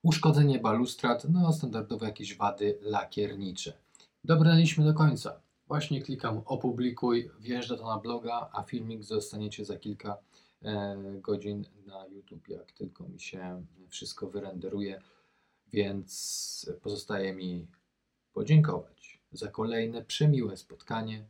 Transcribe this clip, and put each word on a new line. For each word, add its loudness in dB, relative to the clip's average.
Uszkodzenie 6
balustrad, 0
no 6
standardowe -2
jakieś -8
wady 0
lakiernicze. -4
Dobrnęliśmy 8
do 6
końca. 2
Właśnie -2
klikam -4
opublikuj, 0
wjeżdża -6
to -10
na -4
bloga, -6
a -6
filmik -8
zostaniecie -6
za -8
kilka, -8
e, -4
godzin -4
na -18
YouTube, -20
jak -14
tylko -14
mi -18
się -12
wszystko -12
wyrenderuje. -8
Więc -6
pozostaje -4
mi -8
podziękować 2
za -12
kolejne -4
przemiłe 2
spotkanie -8